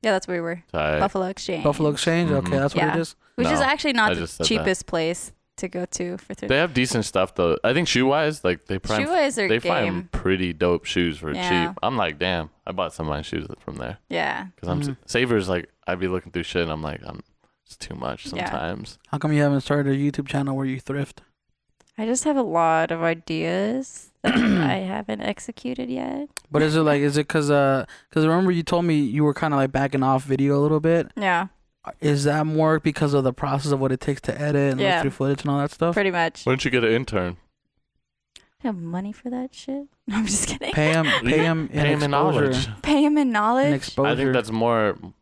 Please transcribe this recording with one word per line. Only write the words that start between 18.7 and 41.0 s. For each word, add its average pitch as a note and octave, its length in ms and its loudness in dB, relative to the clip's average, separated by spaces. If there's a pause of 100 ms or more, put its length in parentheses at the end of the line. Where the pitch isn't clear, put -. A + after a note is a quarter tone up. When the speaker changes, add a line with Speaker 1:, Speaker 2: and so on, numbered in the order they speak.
Speaker 3:
How D3 100 -6
come D3+ 160 -2
you D3 80 4
haven't C#3+ 200 2
started C#3+ 320 0
a C3+ 40 0
YouTube C#3 300 -2
channel C#3 300 -2
where C3+ 80 -2
you C3 140 -4
thrift? C#3 420 -6 (760)
Speaker 1:
I A3 80 -4
just B3 200 0
have D4+ 100 2
a C4+ 80 2
lot E3 480 4
of E3 100 -2
ideas E3 1160 -2
Speaker 3:
<clears throat> - 60 -20
Speaker 1:
that B3+ 120 2
I F#3+ 440 2
haven't G3 420 -6
executed B3 680 -8
yet. C4+ 380 -6 (240)
Speaker 3:
But D3 120 2
is D#3 120 2
it, D#3+ 60 4
like, D3 200 4
is C#3+ 140 2
it D3 140 0
'cause, D3 200 0
uh, C#3 360 4 (260)
'cause D#3 140 2
remember F3+ 260 4
you E3+ 120 2
told F3 200 0
me E3 160 2
you C#3+ 240 2
were D3 100 4
kinda, D3 220 0
like, C3+ 160 2
backing C#3 320 0
off C3 220 2
video C#3 320 2
a C#3+ 40 4
little D3+ 200 2
bit? E3 340 2
Speaker 1:
Yeah. F#3 320 0 (540)
Speaker 3:
Is C#3+ 220 2
that D3+ 240 2
more D#3 320 2
because D3 340 0
of C#3 100 4
the C3 80 2
process C#3 400 -2
of C#3 80 2
what C3+ 120 2
it B2+ 100 -2
takes C#3 200 -4
to - 200 -4
edit C#3+ 300 2
and C3 100 -2
Speaker 1:
Yeah. F#3+ 140 2
Speaker 3:
look E3 80 0
through C3+ 80 0
footage C#3 300 -2
and D3 100 -2
all C#3+ 80 0
that C#3+ 100 -2
stuff? E3+ 240 0
Speaker 1:
Pretty G3 160 2
much. E3+ 340 -2
Speaker 2:
Why B2+ 100 0
don't C3 120 -2
you C3+ 60 0
get B2 120 4
an A2 80 4
intern? F#2+ 460 0 (1300)
Speaker 1:
I C4+ 60 -2
have G#3 80 -4
money F3 340 -8
for - 180 -12
that B3+ 240 -8
shit. C#4 320 -10 (100)
<laughs> - 120 -16
No, G3+ 100 -2
I'm A3 80 0
just G3+ 240 -2
kidding. - 240 -6
Speaker 3:
Pay D#3 200 2
him, D#3+ 120 2